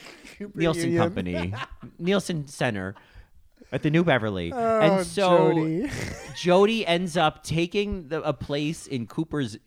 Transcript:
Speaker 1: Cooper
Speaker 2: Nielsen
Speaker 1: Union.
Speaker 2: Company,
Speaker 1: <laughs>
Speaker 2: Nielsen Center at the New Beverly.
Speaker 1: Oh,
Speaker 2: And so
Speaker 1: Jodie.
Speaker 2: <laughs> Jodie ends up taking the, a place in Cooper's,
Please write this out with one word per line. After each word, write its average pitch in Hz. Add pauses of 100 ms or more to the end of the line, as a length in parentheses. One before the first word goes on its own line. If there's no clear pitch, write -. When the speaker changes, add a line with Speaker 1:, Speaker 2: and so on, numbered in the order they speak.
(380)
Speaker 1:
Cooper 202
Speaker 2:
Nielsen 165
Speaker 1:
Union. 170
Speaker 2:
Company, 90 (240)
Speaker 1:
<laughs> -
Speaker 2:
Nielsen 175
Center 101 (760)
at -
the 156
New 165
Beverly. 107
Speaker 1:
Oh, 226
Speaker 2:
And 190
so 175
Speaker 1:
Jodie. 160
Speaker 2:
<laughs> -
Jodie 202
ends 170
up 156
taking 180
the, 151
a 151
place 147
in 120
Cooper's, 139